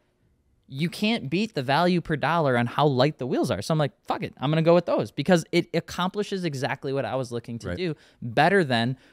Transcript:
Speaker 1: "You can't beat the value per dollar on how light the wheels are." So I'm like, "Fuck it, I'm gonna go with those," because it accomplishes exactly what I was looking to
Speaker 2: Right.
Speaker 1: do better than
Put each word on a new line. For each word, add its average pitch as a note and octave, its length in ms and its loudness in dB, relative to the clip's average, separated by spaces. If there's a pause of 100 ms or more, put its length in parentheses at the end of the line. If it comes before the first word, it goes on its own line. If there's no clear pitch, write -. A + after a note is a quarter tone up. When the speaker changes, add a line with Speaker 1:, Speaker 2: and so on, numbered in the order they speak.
(680)
Speaker 1:
"You C#3+ 220 -4
can't G#3+ 400 -4
beat F3+ 260 -2
the C#3 80 -2
value E3+ 380 2
per E3 140 -4
dollar C#3+ 420 0
on A#2+ 100 0
how C#3+ 200 0
light C#3 300 2
the B2+ 100 -8
wheels A#3+ 240 -2
are." F#2 100 -2
So E3 120 -2
I'm D#3 60 2
like, D#3 120 0 (140)
"Fuck C4+ 180 -4
it, - 160 -8
I'm C3+ 120 -2
gonna D#3+ 100 2
go E3 140 6
with F3 100 4
those," F3+ 260 -2
because D#3+ 400 2
it E3+ 220 2
accomplishes F#3 720 -4
exactly C3+ 480 -4
what C3+ 120 -2
I G#2+ 100 -4
was B2+ 160 -4
looking A#2 280 -8
to G2 100 -8
Speaker 2:
Right. F2+ 80 -4
Speaker 1:
do E3+ 180 -4 (260)
better E3+ 420 4
than B2+ 320 0 (180)